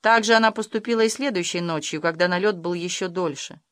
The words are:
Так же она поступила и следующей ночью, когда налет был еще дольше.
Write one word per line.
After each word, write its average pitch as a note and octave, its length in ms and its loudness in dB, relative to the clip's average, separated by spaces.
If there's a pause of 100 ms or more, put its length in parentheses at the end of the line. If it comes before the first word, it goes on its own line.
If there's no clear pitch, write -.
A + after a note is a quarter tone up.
Так A3+ 220 4
же A3+ 120 4
она A3+ 180 6
поступила A3 480 -2
и A3+ 80 4
следующей A3 520 -2
ночью, D#3+ 400 -4
когда E3+ 280 0
налет F#3 280 0
был F3 160 -4
еще F3 360 -6
дольше. E3+ 520 -6 (120)